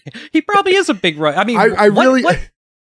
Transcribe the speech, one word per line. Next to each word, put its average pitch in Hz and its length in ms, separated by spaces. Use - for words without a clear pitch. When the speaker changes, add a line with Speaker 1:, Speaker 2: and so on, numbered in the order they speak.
Speaker 1:
<laughs> - 160
He 311 120
probably 392 320
is 381 140
a 277 40
big 170 240
Rob. 151 200
I 202 60
mean, 226 140
Speaker 2:
I, 214 120
I 208 200
Speaker 1:
what, 208 160
Speaker 2:
really 262 180
Speaker 1:
what, - 280